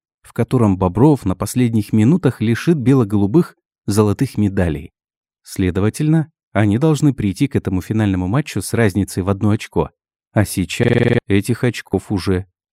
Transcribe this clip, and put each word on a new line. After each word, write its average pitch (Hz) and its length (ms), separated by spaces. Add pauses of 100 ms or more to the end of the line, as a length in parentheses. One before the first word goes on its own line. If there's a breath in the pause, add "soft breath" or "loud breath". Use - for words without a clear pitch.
(220)
в - 100
котором 113 460
Бобров 107 460
на 92 120
последних 113 560
минутах 120 480
лишит 117 360
бело-голубых 113 760 (320)
золотых 104 500
медалей. 92 540 (540)
Следовательно, 107 880 (200)
они 104 260
должны 147 360
прийти 104 320
к - 80
этому 92 280
финальному 98 440
матчу 107 360
с - 120
разницей 104 480
в 90 60
одно 101 220
очко, 92 400 (420)
а 107 120
сейчас 120 720 (100)
этих 101 340
очков - 480
уже 92 360 (260)